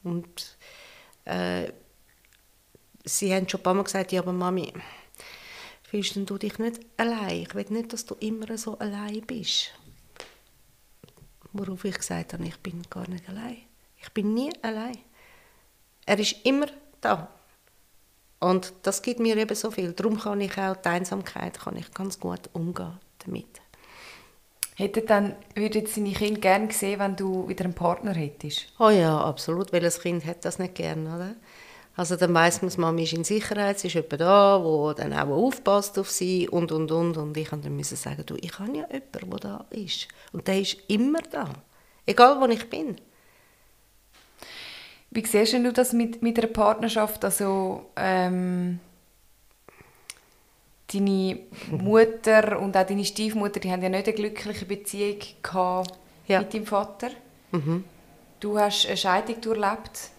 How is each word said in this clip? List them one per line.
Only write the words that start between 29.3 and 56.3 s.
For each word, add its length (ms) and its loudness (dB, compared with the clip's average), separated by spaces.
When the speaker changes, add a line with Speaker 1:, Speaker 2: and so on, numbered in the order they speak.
Speaker 1:
Welches 280 2
Kind 260 -2
hat 180 -8
das 140 -4
nicht 160 -6
gern, 320 -4
oder? 300 -8
Also 200 -2
dann 180 4
weiss 260 6
man, 120 -2
die 80 -4
Mami 240 2
ist 80 -2
in 120 -2
Sicherheit, 540 0
sie 80 -6
ist 80 -4
jemand 260 -2
da, 420 8
wo 300 2
dann 220 -4
auch 160 0
aufpasst 680 2
auf 120 -4
sie 380 0
und, 240 0
und, 180 -2
und. 260 2
Und 200 -4
ich 140 -6
musste 180 -6
dann 80 -4
müssen 200 -6
sagen, 300 -8
„Du, 160 -10
ich 160 -10
habe 180 -6
ja 160 -6
jemanden, 380 -10
der 80 -6
da 320 -10
ist.“ 380 -8
Und 160 -8
der 120 2
ist 160 -4
immer 320 2
da. 180 -6
Egal, 360 10
wo 60 6
ich 220 0
bin. 280 -6
Speaker 2:
Wie 120 -2
siehst 280 4
denn 100 4
du 100 4
das 200 4
mit, 300 2
mit 140 2
einer 120 4
Partnerschaft? 760 2
Also, 720 0
ähm, 840 0
deine 460 2
Mutter 880 6
und 160 0
auch 100 6
deine 180 0
Stiefmutter, 560 -2
die 100 -2
haben 120 0
ja 60 0
nicht 200 0
eine 80 0
glückliche 480 -4
Beziehung 540 -4
gehabt 500 0
Speaker 1:
Ja. 140 6